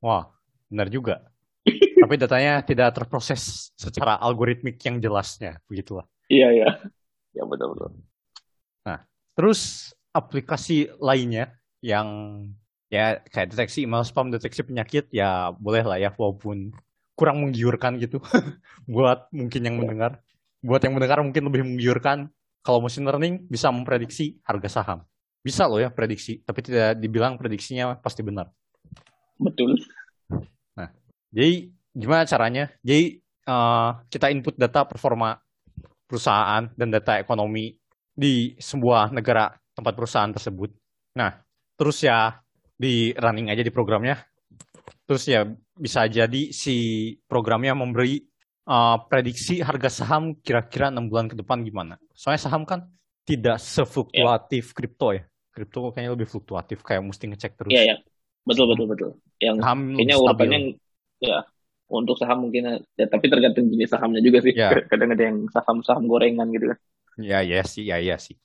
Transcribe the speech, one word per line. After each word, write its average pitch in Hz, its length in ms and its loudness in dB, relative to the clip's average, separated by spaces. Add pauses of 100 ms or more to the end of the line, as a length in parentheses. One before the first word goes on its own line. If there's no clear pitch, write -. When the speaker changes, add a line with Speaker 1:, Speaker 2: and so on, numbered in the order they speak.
Speaker 1:
Wah, 107 240 0 (400)
benar 104 220 -4
juga. 117 340 -4 (400)
Speaker 2:
<laughs> - 400 2
Speaker 1:
Tapi - 140 4
datanya 135 480 2
tidak 120 320 2
terproses - 800 -8
secara 107 400 -2
algoritmik 120 680 -2
yang 120 160 -4
jelasnya, 101 720 -6
begitulah. 98 400 -10 (180)
Speaker 2:
Iya, 131 240 6
iya. 113 180 6 (680)
Ya, - 80 -6
betul, 67 320 -8
betul. - 140 -12 (920)
Speaker 1:
Nah, 85 220 -10 (320)
terus - 560 0 (180)
aplikasi 147 840 -2
lainnya 127 580 0 (240)
yang 107 300 -2 (800)
ya 107 320 0
kayak 92 320 -6
deteksi 117 320 -4
email 117 200 -2
spam, 127 240 -4
deteksi 123 360 -6
penyakit, 123 480 -4
ya 92 400 0
boleh 104 320 0
lah 92 160 -2
ya, 98 120 0
walaupun 101 600 -6 (400)
kurang 147 320 2
menggiurkan 123 560 -2
gitu 120 240 -8 (320)
<laughs> - 320 -20
buat 127 400 2
mungkin 127 320 -6
yang 117 160 -4
Speaker 2:
Ya. 117 40 -4
Speaker 1:
mendengar. 113 320 -4 (500)
Buat 131 240 2
yang 131 80 0
mendengar 135 260 2
mungkin 143 260 0
lebih 135 160 0
menggiurkan, 127 680 0 (320)
kalau 123 160 4
machine 120 240 -4
learning 165 440 -2
bisa 135 240 0
memprediksi 123 760 -4
harga 104 360 -4
saham. 90 200 -6 (400)
Bisa 139 240 0
loh 110 160 2
ya 123 80 0
prediksi, 113 480 -6
tapi - 240 -10
tidak 113 400 2
dibilang 113 320 0
prediksinya 123 640 -6
pasti - 240 -8
benar. 101 240 -8 (880)
Speaker 2:
Betul. - 400 0 (1040)
Speaker 1:
Nah, 90 80 -10 (480)
jadi 170 320 2 (240)
gimana 139 320 0
caranya? 135 560 0
Jadi, 151 400 2
eh, 117 720 0 (160)
kita 139 240 0
input 143 240 -4
data 127 320 2
performa 113 480 -2 (720)
perusahaan 110 720 0
dan 120 160 -2
data 107 240 2
ekonomi 110 560 -4 (400)
di 127 400 0
sebuah 120 560 2
negara 110 400 2 (240)
tempat 113 240 -4
perusahaan 113 320 0
tersebut. 104 400 -8 (480)
Nah, 104 160 0 (400)
terus 147 320 0
ya 113 320 2 (400)
di 120 400 2
running 113 320 0
aja 110 160 0
di 120 80 -4
programnya. 110 480 0 (880)
Terus 135 160 -2
ya 120 160 4 (320)
bisa 123 320 0
jadi 117 480 0
si 131 220 -2 (500)
programnya 120 480 0
memberi, 127 480 0 (400)
eh, 117 340 4 (140)
prediksi 127 480 -2
harga 131 320 -2
saham 151 480 -2
kira-kira 131 560 -2
enam 120 160 -4
bulan 113 160 0
ke 110 80 -10
depan 117 320 -4
gimana. 90 320 -10 (160)
Soalnya 151 320 -4
saham 156 160 -2
kan 175 240 -8 (400)
tidak 117 320 0
sefluktuatif 123 1120 0
Speaker 2:
Ya. - 80 -20
Speaker 1:
kripto 120 320 -4
ya. 95 160 -4 (260)
Kripto 117 400 -10
kayaknya 123 240 -8
lebih 113 160 -6
fluktuatif, 98 480 -10
kayak 95 240 -4
mesti 101 240 -12
ngecek 101 320 -10
terus. 127 160 4
Speaker 2:
Iya, 120 80 8
iya. 107 120 4 (440)
Betul, 120 320 4
betul, 110 160 0
Speaker 1:
Hmm. 107 80 -2
Speaker 2:
betul. - 140 -6 (260)
Yang 110 240 0
Speaker 1:
Saham 123 180 2 (140)
Speaker 2:
kayaknya 135 240 4
Speaker 1:
lebih 135 80 6
Speaker 2:
urutannya, 123 400 4
Speaker 1:
stabil. - 560 -14
Speaker 2:
ya, 113 180 0 (540)
untuk 120 240 0
saham 123 240 0
mungkin, 123 220 -2 (340)
ya, - 160 2
tapi 113 160 2
tergantung 120 400 4
jenis 110 240 0
sahamnya 113 320 0
juga 123 160 10
sih. 123 160 4
Speaker 1:
Ya. 110 160 4
Speaker 2:
<laughs> - 180 2
Kadang 117 220 2
ada 113 160 4
yang 107 240 -4
saham-saham 117 560 0
gorengan 117 480 4
gitu 120 160 0
kan. - 60 -8 (420)
Speaker 1:
Ya, 98 240 0
ya 90 240 2
sih, 107 160 -10
ya, 87 160 -2
ya 87 160 -2
sih. - 280 -16